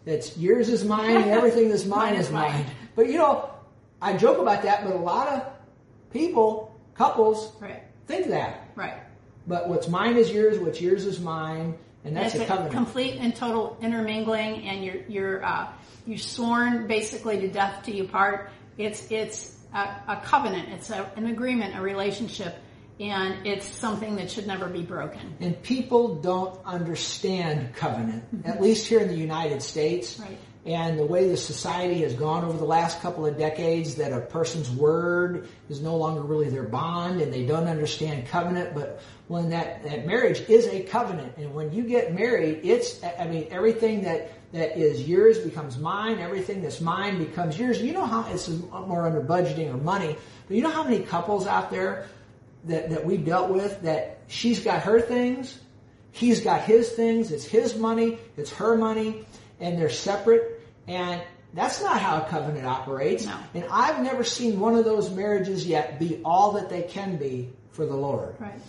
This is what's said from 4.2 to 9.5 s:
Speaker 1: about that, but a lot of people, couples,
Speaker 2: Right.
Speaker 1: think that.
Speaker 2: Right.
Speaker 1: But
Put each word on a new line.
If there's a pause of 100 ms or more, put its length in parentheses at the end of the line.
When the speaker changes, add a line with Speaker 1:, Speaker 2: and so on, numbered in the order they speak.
Speaker 1:
about
that,
but
a
lot
of (680)
people, (200)
couples,
Speaker 2:
Right. (240)
Speaker 1:
think
that.
Speaker 2:
Right. (500)
Speaker 1:
But